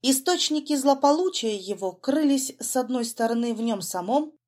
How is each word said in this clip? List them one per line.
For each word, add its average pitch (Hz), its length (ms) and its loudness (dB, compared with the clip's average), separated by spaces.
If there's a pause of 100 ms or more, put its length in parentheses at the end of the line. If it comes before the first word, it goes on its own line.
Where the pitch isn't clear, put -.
Источники 294 720 0
злополучия 277 800 2
его 190 360 -6
крылись 277 680 0
с - 160 -4
одной 247 300 -2
стороны 233 480 -2
в 226 80 -6
нём 226 180 -2
самом 214 520 -2 (160)